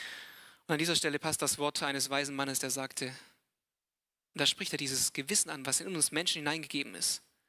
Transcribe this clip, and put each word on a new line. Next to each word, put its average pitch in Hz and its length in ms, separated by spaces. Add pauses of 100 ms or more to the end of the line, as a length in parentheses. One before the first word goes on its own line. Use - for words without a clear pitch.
(680)
Und 170 60
an 151 60
dieser 165 180
Stelle 147 220
passt 156 240
das 143 160
Wort 147 240
eines 139 260
weisen 139 260
Mannes, 135 240
der 131 120
sagte, 131 380
und - 1300
da 143 60
spricht - 260
er 151 60
dieses 135 340
Gewissen 160 380
an, 135 160
was 135 140
in 190 140
uns 151 160
Menschen 170 280
hineingegeben 147 560
ist. - 280 (260)